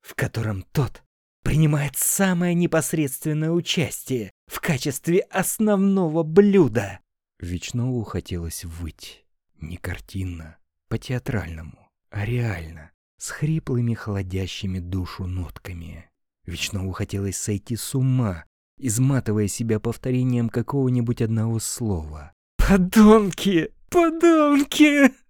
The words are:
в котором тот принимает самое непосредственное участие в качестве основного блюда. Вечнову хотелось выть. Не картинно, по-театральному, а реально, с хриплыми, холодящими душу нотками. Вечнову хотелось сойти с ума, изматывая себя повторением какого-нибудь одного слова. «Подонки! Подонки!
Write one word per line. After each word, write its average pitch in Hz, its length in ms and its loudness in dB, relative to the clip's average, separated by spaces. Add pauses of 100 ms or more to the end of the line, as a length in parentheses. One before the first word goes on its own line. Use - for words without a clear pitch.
в - 120 -20
котором 107 480 -4 (100)
тот - 300 -2 (400)
принимает 147 540 2
самое 180 580 0
непосредственное 160 960 0
участие 131 800 -4 (160)
в - 140 -12
качестве 156 640 -2
основного 190 1000 0
блюда. 156 800 4 (400)
Вечнову 117 640 -4
хотелось 85 600 -8
выть. 82 600 -14 (340)
Не 82 180 -12
картинно, 87 800 -8 (320)
по-театральному, 82 1000 -6 (220)
а 101 120 -6
реально, 87 680 -6 (260)
с - 140 -12
хриплыми, 131 640 -2
холодящими 95 840 -6
душу 90 480 -6
нотками. 85 840 -10 (340)
Вечнову 92 460 -6
хотелось 98 460 -4
сойти 107 380 -4
с - 200 -8
ума, 127 480 0 (360)
изматывая 113 680 0
себя 113 320 -2
повторением 123 680 -2
какого-нибудь 123 720 0
одного 113 340 0
слова. 78 760 -6 (260)
«Подонки! 196 1120 6 (180)
Подонки! 302 1200 4 (180)